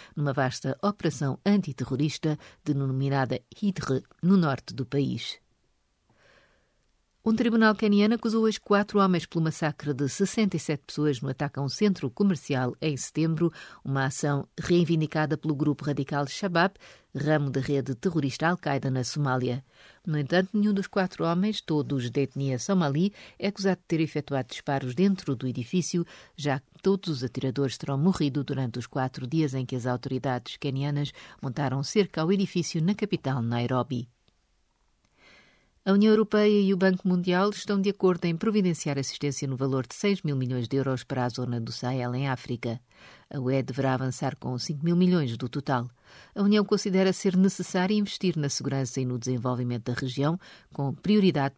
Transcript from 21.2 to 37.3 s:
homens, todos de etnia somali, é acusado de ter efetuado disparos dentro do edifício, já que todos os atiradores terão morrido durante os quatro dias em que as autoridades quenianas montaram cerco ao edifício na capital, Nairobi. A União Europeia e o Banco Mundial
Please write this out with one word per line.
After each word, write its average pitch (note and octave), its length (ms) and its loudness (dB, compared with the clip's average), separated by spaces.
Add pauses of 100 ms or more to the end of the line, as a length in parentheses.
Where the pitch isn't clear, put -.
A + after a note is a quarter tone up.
homens, F#3 380 0
todos C3 500 -2
de C#3+ 100 0
etnia C3+ 380 -2
somali, F3+ 520 0 (280)
é G3 80 -4
acusado G3 340 -2
de - 60 -20
ter E3 140 0
efetuado C#3 480 -4
disparos C3+ 440 -4
dentro F#3 420 0
do B2+ 120 -6
edifício, D#3+ 580 -2 (320)
já C#3 220 -2
que - 60 -14 (180)
todos F#3+ 260 0
os C3 140 -4
atiradores C3 520 -2
terão C#3 220 -4
morrido D3 460 0
durante C3 340 -4
os A#2+ 80 -8
quatro C3 400 -6
dias C#3+ 300 -2
em C3 100 -4
que C3 100 -8
as B2 120 -4
autoridades B2 680 -4
quenianas C#3+ 540 -2 (300)
montaram C3+ 400 -2
cerco F3+ 380 0
ao D#3+ 120 2
edifício F3+ 520 0
na G3 100 2
capital, C#3+ 480 -2
Nairobi. A#2+ 640 -2 (1800)
A F#3+ 40 4
União G#3 200 8
Europeia G#3+ 500 6
e G3 120 4
o F#3 40 2
Banco F#3 300 2
Mundial F3+ 440 2